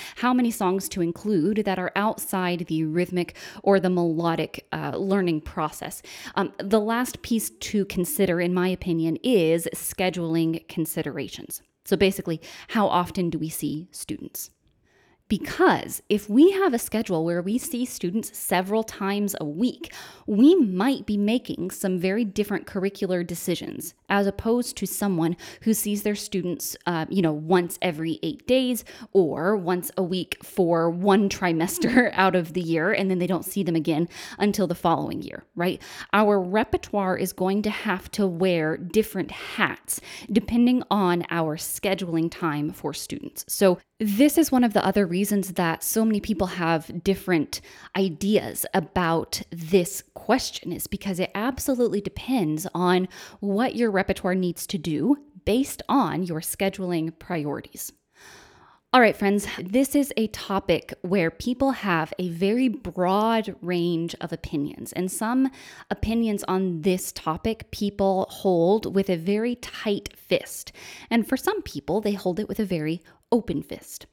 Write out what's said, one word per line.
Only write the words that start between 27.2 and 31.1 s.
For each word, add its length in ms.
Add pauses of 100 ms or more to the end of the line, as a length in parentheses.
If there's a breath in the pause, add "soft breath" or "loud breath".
know, 100
once 500
every 400
eight 240
days 380 (280 loud breath)
or 440
once 400
a 60
week 420
for 460
one 380